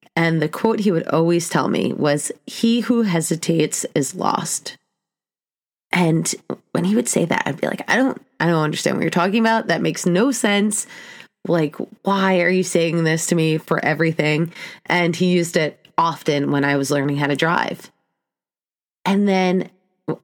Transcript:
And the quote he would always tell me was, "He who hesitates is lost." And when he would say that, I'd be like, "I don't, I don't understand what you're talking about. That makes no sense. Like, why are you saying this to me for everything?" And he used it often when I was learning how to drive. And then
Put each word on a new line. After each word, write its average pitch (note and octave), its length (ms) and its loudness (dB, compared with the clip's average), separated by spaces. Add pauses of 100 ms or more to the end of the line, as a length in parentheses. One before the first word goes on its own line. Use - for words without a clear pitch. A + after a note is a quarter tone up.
(160)
And E3 260 2
the D3+ 80 0
quote A3 300 0
he G#3 120 2
would E3 160 -2
always E3+ 400 2
tell C#3 200 0
me - 260 0
was, D3 380 0 (160)
"He A#3 340 0
who A#3 220 0
hesitates E3 920 0
is C#3+ 220 -2
lost." - 640 -4 (1120)
And E3 420 0 (380)
when E3+ 140 -2
he G3 100 0
would A#3+ 120 0
say - 180 0
that, - 200 -2
I'd - 160 -4
be - 60 -2
like, - 200 -6
"I - 100 0
don't, C4 220 0 (200)
I D#3+ 80 0
don't E3 160 2
understand D3+ 340 -2
what - 60 -2
you're E3 80 -2
talking F#3+ 280 2
about. A3+ 280 2
That E3 140 0
makes D#3+ 260 -2
no F#3+ 240 2
sense. G#3 560 0 (600)
Like, D#3+ 280 0 (260)
why F#3+ 400 2
are F3 80 2
you F#3 140 2
saying E3+ 400 0
this D#3+ 240 0
to F3 80 2
me D#3+ 240 2
for - 260 -2
everything?" D#3 640 0 (360)
And F3 280 2
he F#3 120 0
used E3+ 280 0
it D#3 300 -2 (140)
often D#3 500 0
when C#3+ 160 2
I C#3+ 120 2
was C#3 120 -2
learning C#3+ 280 0
how C#3+ 100 0
to C#3+ 80 0
drive. - 560 -2 (1120)
And G3+ 240 2
then F#3 400 2 (540)